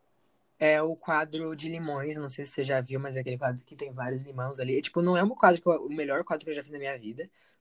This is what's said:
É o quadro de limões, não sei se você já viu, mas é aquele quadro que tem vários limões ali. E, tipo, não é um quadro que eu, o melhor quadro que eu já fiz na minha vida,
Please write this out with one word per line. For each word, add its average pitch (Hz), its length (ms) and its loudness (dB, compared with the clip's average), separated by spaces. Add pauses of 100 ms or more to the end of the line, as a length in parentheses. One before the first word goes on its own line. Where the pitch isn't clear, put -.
(580)
É 151 240 6
o 160 140 0
quadro 160 580 -2
de 151 140 -8
limões, 151 480 -4
não 147 120 -6
sei 143 160 -8
se - 80 -12
você 139 120 -2
já 131 160 2
viu, 131 180 -4
mas 135 180 -6
é 131 40 -2
aquele 123 180 -4
quadro 127 260 -2
que 151 120 -20
tem 139 160 -10
vários 131 320 -4
limões 131 340 -8
ali. 131 200 -2
E, 151 40 -2
tipo, - 200 -2
não 180 140 4
é 175 60 4
um 208 80 4
quadro 180 320 8
que 180 60 2
eu, 160 180 4
o - 80 -4
melhor 151 300 0
quadro 156 200 -4
que 160 60 -8
eu 147 40 -2
já 143 80 -6
fiz 147 100 -14
na 147 60 -8
minha 139 200 -6
vida, 120 320 -10 (300)